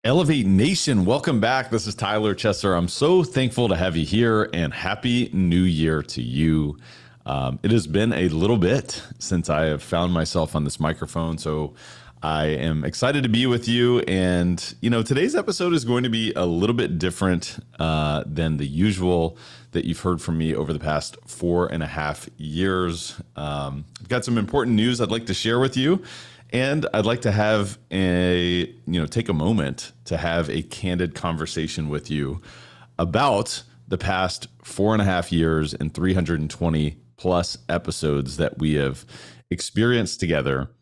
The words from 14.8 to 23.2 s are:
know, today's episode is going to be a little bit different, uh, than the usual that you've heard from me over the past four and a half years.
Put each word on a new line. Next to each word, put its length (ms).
know, 100
today's 340
episode 380
is 120
going 180
to 80
be 240
a 100
little 300
bit 240
different, 580
uh, 480
than 300
the 100
usual 720
that 140
you've 160
heard 200
from 160
me 160
over 180
the 60
past 480
four 400
and 160
a 60
half 500
years. 840